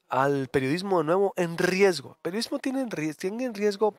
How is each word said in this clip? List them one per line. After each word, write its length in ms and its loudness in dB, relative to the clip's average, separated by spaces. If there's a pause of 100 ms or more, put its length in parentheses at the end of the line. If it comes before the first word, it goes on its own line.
al 420 2
periodismo 500 0
de 60 2
nuevo 300 2
en 220 -2
riesgo. 540 2
El 100 -20
periodismo 380 -4
tiene 220 -4
en 100 -6
ries-, 260 -6
tiene 280 -6
en 100 -6
riesgo 440 0